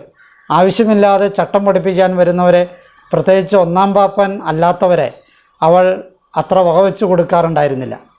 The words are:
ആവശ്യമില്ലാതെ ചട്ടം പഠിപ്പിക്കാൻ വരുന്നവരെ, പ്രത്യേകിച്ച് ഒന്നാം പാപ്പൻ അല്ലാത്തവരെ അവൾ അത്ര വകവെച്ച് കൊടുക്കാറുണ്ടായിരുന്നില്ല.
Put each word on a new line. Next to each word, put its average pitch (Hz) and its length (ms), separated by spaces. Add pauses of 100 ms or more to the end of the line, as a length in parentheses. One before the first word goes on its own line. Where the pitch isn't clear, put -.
(500)
ആവശ്യമില്ലാതെ 202 800
ചട്ടം 196 360
പഠിപ്പിക്കാൻ 185 520
വരുന്നവരെ, 175 520 (440)
പ്രത്യേകിച്ച് 185 440
ഒന്നാം 185 380
പാപ്പൻ 196 480
അല്ലാത്തവരെ 170 720 (480)
അവൾ 185 420 (320)
അത്ര 175 220
വകവെച്ച് 185 460
കൊടുക്കാറുണ്ടായിരുന്നില്ല. 160 920 (200)